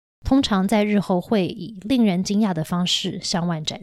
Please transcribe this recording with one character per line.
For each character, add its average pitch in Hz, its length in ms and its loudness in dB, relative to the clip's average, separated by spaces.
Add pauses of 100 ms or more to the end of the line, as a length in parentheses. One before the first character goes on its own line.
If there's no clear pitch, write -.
(240)
通 269 200 4
常 190 240 2
在 208 160 4
日 208 160 2
后 180 220 0
会 196 260 0
以 185 340 -10
令 240 240 2
人 185 160 2
惊 202 200 0
讶 196 120 2
的 156 80 -2
方 180 240 -2
式 185 380 -2
向 175 240 -2
外 160 140 -4
展 147 220 -10